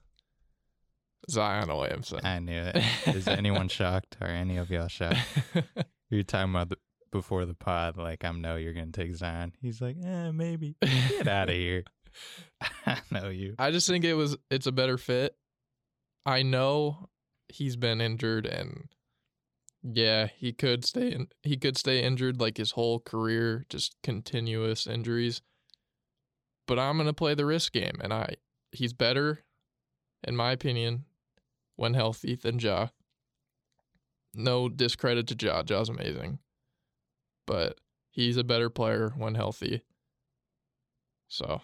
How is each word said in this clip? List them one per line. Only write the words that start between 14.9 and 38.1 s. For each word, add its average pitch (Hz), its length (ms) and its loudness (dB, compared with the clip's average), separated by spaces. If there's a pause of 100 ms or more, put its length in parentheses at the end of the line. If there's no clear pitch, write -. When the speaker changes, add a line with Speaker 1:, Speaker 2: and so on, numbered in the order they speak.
Speaker 1:
fit. 123 380 0 (880)
I 131 180 2
know 147 680 2 (400)
he's 131 260 -4
been 117 240 0
injured, 113 460 0
and - 420 -6 (960)
yeah, 110 440 2 (100)
he 123 160 -4
could 120 320 0
stay - 280 0
in, 127 140 -6 (160)
he 147 120 0
could 135 220 0
stay 131 260 2
injured, 127 380 2
like, 113 160 2
his 110 140 -2
whole 117 280 2
career, 113 680 0
just - 340 -4
continuous 113 840 -2
injuries. 117 540 -2 (1300)
But 123 120 2
I'm 139 180 2
gonna 151 160 2
play 147 220 2
the 143 100 2
risk 160 280 2
game, 90 280 -2
and 101 120 -2
I, 110 220 -2 (380)
he's 120 200 -2
better, 139 500 2 (840)
in 120 120 -2
my 120 140 2
opinion, 123 540 0 (680)
when 117 200 0
healthy 117 400 0
than 120 240 0
Ja. 104 280 4 (1500)
No 123 340 2
discredit 120 600 2
to 110 180 -2
Ja. 82 180 2
Ja's 104 260 2
amazing. 92 500 -6 (1080)
But 85 340 -2 (300)
he's 120 260 2